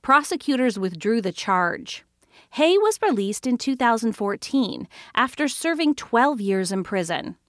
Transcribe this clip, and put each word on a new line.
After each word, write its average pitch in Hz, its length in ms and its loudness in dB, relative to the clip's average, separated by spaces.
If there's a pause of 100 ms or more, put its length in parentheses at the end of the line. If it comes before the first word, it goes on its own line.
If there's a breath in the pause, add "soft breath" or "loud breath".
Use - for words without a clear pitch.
Prosecutors 262 760 2
withdrew 190 420 0
the 180 120 -2
charge. - 680 -2 (480 soft breath)
Hay 339 260 4
was 427 240 2
released 208 440 0
in 247 120 0
two 269 180 -2
thousand 226 380 0
fourteen 202 760 -4 (260 loud breath)
after 269 340 0
serving 311 480 0
twelve 254 440 2
years 190 320 -2
in 190 120 -2
prison. 175 520 -4 (140)